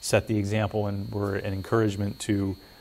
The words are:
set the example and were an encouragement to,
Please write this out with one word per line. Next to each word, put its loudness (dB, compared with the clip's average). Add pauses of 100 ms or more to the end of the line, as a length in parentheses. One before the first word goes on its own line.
set 2
the 2
example 0
and -4
were 0
an -2
encouragement 0
to, 0 (240)